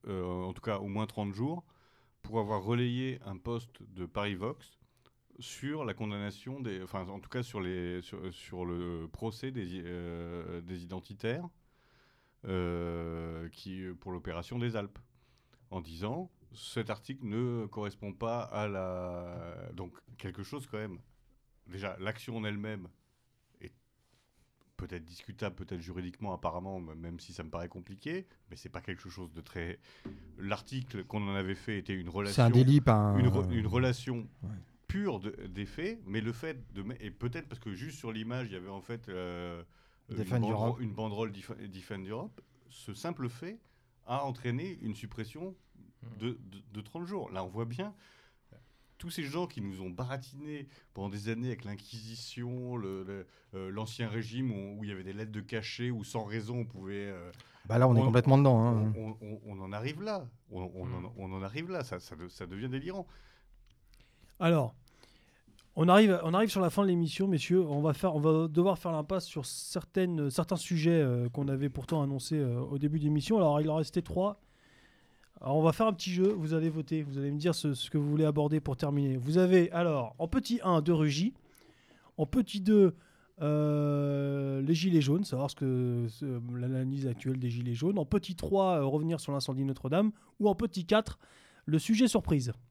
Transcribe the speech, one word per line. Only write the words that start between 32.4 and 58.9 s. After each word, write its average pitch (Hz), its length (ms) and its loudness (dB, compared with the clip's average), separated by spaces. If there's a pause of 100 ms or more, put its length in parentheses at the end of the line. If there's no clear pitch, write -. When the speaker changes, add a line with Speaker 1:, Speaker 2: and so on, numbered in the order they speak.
Speaker 2:
un 120 60 8
Speaker 1:
relation, 117 40 8
Speaker 2:
délit, 127 300 8
pas 123 140 6
un 104 240 4
Speaker 1:
une 95 100 6
re-, 95 240 2
une 110 140 0
relation 120 640 0 (140)
Speaker 2:
Ouais. - 80 -8 (360)
Speaker 1:
pure 190 320 -2
de, 98 120 -6 (180)
des 98 180 -6
faits, 208 400 -6
mais 101 140 -2
le 117 120 -4
fait 131 400 -10
de 98 100 -8
me-, 117 220 -8
et 101 60 -6
peut-être 123 380 -6
parce - 120 -12
que 104 140 -8
juste 143 240 -12
sur 113 140 -10
l'image, 117 340 -6
il 101 60 -10
y 95 40 -10
avait 92 140 -10
en 98 100 -10
fait, 117 280 -12
euh, 87 540 -8 (460)
une - 100 -8
Speaker 2:
Defend 107 220 -2
Speaker 1:
bandero-, 110 120 0
Speaker 2:
Europe. 117 280 -2
Speaker 1:
une 110 140 -6
banderole 107 380 -4
Def-, 95 180 -14 (200)
Defend 95 280 -12 (100)
Europe, 135 320 -10 (300)
ce - 240 -14
simple - 340 -6
fait 175 300 -12 (480)
a 135 180 -2
entraîné 139 580 -4
une 110 120 -6
suppression 113 640 -10 (640)
de, 117 100 -2
de, 98 320 -12 (100)
de 107 80 -10
trente 165 260 -10
jours. 175 240 -6
Là, 95 140 -4
on 92 40 -8
voit 107 160 -4
bien, 180 300 -6 (580)
euh, - 40 -20 (420)
tous 175 120 -10
ces 175 140 -6
gens 160 220 -2
qui - 140 -10
nous 98 220 -6
ont 92 80 -6
baratinés 135 800 -8 (260)
pendant 98 140 -4
des 101 200 -6
années 117 200 -2
avec 131 160 -6
l'Inquisition, 120 1120 -10
le, 95 280 -6
le, 95 220 -10 (280)
euh, 95 160 -6
l'Ancien 110 380 -6
Régime, 113 420 -4
où, 101 300 -8
où 107 40 -8
il 101 60 -6
y - 20 -4
avait 92 120 -8
des 95 80 -8
lettres 110 200 -8
de 107 80 -6
cachet, 110 500 -6
où 110 140 -4
sans 113 200 -6
raison, 110 360 -4
on 117 40 -2
pouvait, 101 460 -8
euh, 90 200 -12 (380)
Speaker 2:
Bah 110 100 4
là, 127 100 8
on 120 80 10
est 113 40 10
Speaker 1:
on, 131 60 6
Speaker 2:
complètement 123 320 8
dedans, 131 280 10
hein. 110 300 4